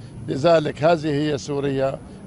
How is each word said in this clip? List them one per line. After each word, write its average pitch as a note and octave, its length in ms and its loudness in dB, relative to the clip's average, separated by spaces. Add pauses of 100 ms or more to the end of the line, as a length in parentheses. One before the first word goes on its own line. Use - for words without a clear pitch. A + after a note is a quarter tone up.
(280)
لذلك D3+ 560 2
هذه D#3 280 4
هي D3 260 0
سوريا، C#3 640 -2 (280)